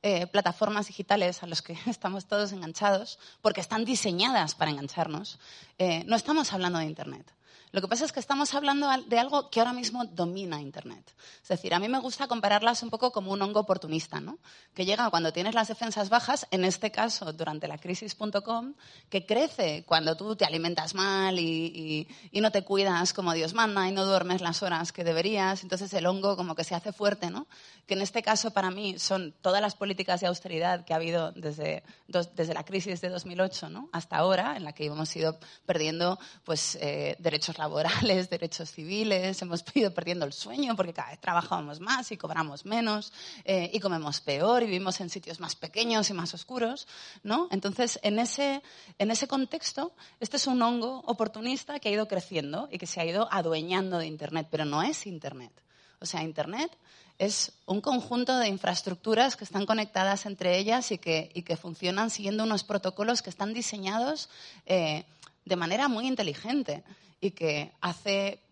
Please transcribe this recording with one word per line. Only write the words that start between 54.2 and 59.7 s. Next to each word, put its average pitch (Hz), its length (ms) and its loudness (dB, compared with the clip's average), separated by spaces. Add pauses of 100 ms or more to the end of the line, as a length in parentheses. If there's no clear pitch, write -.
pero 156 140 0
no 147 180 2
es 285 240 -2
Internet. 139 460 -12 (480)
O 175 60 -10
sea, 160 160 -4
Internet 160 480 -4 (480)
es - 340 0 (140)
un 202 140 0
conjunto 247 580 0
de 233 80 4
infraestructuras 202 880 2
que - 80 -12
están 202 240 -2
conectadas 202 580 2